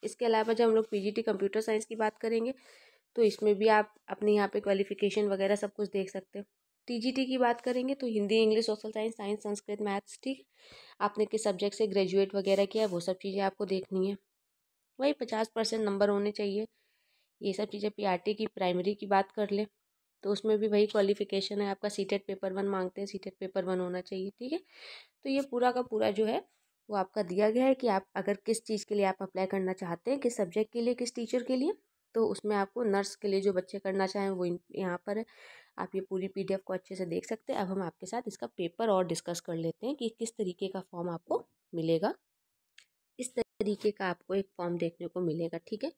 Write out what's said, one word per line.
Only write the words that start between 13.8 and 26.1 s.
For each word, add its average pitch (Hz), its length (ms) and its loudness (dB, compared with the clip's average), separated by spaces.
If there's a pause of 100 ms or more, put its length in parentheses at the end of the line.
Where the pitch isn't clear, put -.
है। 202 60 -4 (840)
वही 277 120 4
पचास 226 420 -2
परसेंट 220 300 0
नंबर 202 240 4
होने 202 220 2
चाहिए। 208 360 -4 (760)
ये 196 100 -2
सब 208 120 -2
चीज़ें, 208 260 -4
पीआरटी 202 440 0
की 214 120 -2
प्राइमरी 180 480 0
की 202 120 -10
बात 196 260 2
कर 208 180 -2
लें, 202 160 0 (560)
तो 196 80 -2
उसमें 214 280 2
भी 214 100 2
वही 208 180 6
क्वालिफिकेशन 202 760 0
है 202 80 0
आपका, 196 200 -4
सीटेट 202 380 -2
पेपर 190 260 -4
वन 196 140 -2
मांगते 185 340 -2
हैं, 202 60 -4
सीटेट 196 340 -10
पेपर 190 240 -4
वन 185 160 0
होना 180 200 -2
चाहिए, 190 300 -8
ठीक 254 220 -8
है। 339 60 -2 (680)
तो 277 60 -4
ये 269 120 2
पूरा 247 300 2
का 247 100 -2
पूरा 220 280 2